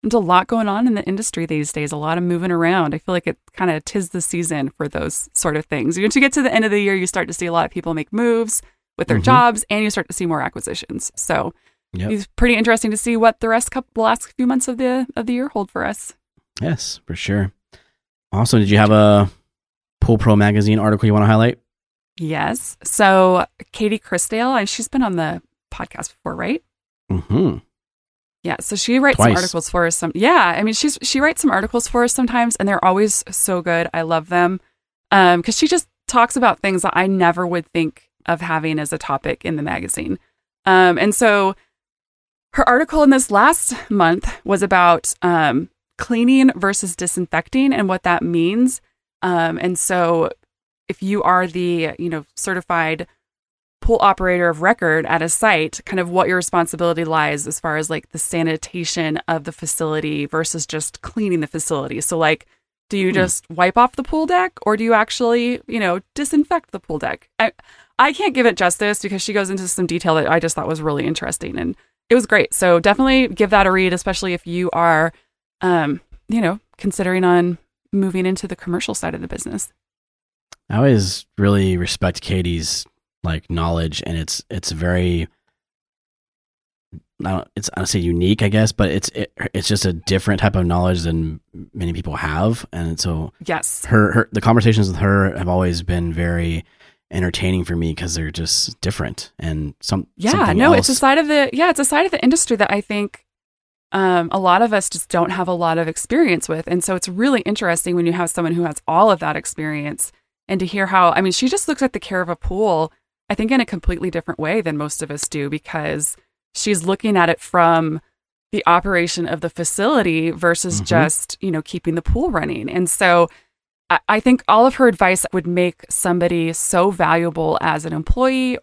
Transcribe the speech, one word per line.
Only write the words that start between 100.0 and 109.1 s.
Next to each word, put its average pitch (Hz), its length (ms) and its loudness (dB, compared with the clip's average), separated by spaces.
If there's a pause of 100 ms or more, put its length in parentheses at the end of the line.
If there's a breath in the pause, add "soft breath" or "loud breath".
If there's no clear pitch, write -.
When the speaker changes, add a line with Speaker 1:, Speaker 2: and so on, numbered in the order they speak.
Speaker 1:
Yeah, 202 140 0
Speaker 2:
something 196 260 2
Speaker 1:
no, 277 160 6
it's - 160 2
a - 20 2
Speaker 2:
else. 254 80 0
Speaker 1:
side 277 180 4
of 311 100 0
the, 294 260 2
yeah, 320 160 2
it's 320 100 0
a 285 60 2
side 294 200 2
of - 60 -2
the 302 100 -4
industry 254 360 2
that 196 140 2
I 202 100 0
think, 208 440 -6 (680)
um, 180 400 2
a 196 60 0
lot 185 220 6
of 226 120 2
us 196 160 0
just - 200 -8
don't 175 200 0
have 180 180 -4
a 185 60 -2
lot 165 240 0
of 165 100 0
experience 233 600 0
with. 160 180 -4
And 175 160 -2
so 190 120 -2
it's 180 120 -6
really 220 340 0
interesting 180 540 -2
when 170 100 0
you 170 80 2
have 175 160 -2
someone 165 240 -2
who 170 100 -2
has 156 240 -6
all 185 220 4
of 185 100 2